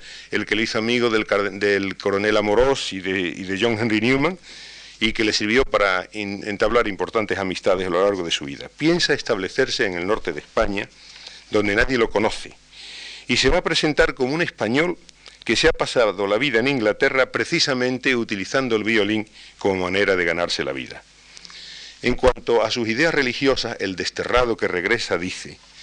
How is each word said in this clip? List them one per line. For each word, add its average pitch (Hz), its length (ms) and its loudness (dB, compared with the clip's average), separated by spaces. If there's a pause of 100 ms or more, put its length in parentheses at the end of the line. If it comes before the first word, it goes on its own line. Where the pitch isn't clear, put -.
(320)
el 101 140 -2
que 107 100 -2
le 110 80 2
hizo 110 140 -2
amigo 117 320 2
del 110 160 2
car-, 101 260 0
del 98 460 0
coronel 101 400 0
Amorós 110 560 2
y 95 80 -6
de, 95 180 -2
y 90 240 -4
de 95 160 -4
John 117 180 2
Henry 110 220 0
Newman, 139 400 2 (640)
y 113 100 2
que 113 140 0
le 104 80 2
sirvió 113 320 2
para 101 480 0
in-, 101 340 -8
entablar 107 400 0
importantes 95 520 -2
amistades 95 460 0
a 92 40 -4
lo 90 140 2
largo 98 200 2
de 82 80 -6
su - 140 -4
vida. - 320 -12
Piensa 165 360 2
establecerse 117 720 -2
en 90 100 -2
el 87 120 -2
norte 104 240 -2
de 73 80 -8
España, 104 480 -2 (640)
donde 104 260 2
nadie 123 220 2
lo 110 140 2
conoce, - 440 -2 (720)
y 120 100 0
se 131 120 2
va 160 100 4
a 175 40 0
presentar 156 500 2
como 135 220 -2
un 170 80 0
español 135 560 0 (440)
que 113 120 0
se - 120 4
ha 127 40 8
pasado 104 560 2
la 104 100 2
vida 123 220 2
en 123 80 2
Inglaterra 131 640 2
precisamente 127 840 0
utilizando 113 600 -2
el 107 80 0
violín 107 440 0 (300)
como 92 280 0
manera 95 300 2
de 87 100 2
ganarse 85 380 -2
la 67 100 -4
vida. 64 280 -12 (1000)
En 120 100 2
cuanto 117 500 2
a 110 60 0
sus 113 180 -2
ideas 151 280 2
religiosas, 127 640 0
el 95 160 -4
desterrado 110 640 0
que 104 100 0
regresa 90 500 0
dice: 85 400 -8 (260)